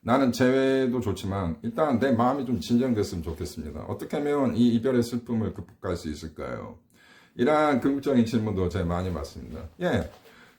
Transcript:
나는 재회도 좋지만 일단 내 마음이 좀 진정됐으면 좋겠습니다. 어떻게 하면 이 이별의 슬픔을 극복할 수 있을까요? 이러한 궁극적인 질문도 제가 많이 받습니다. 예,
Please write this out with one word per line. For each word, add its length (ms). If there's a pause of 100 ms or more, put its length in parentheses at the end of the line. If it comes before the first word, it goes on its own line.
나는 300
재회도 680
좋지만 600
일단 360
내 120
마음이 340
좀 140
진정됐으면 640
좋겠습니다. 640
어떻게 300
하면 380
이 200
이별의 280
슬픔을 500
극복할 440
수 120
있을까요? 720 (560)
이러한 460
궁극적인 440
질문도 440
제가 160
많이 280
받습니다. 540 (140)
예, 280 (500)